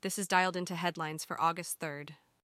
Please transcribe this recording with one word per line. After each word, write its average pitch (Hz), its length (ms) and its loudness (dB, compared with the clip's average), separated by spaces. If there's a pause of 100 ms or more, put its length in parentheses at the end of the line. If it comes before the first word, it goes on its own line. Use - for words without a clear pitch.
This 196 140 -2
is 196 100 -4
dialed 185 260 6
into 180 200 -2
headlines 165 500 -2
for - 160 -6
August 165 380 0
third. 147 380 -8 (280)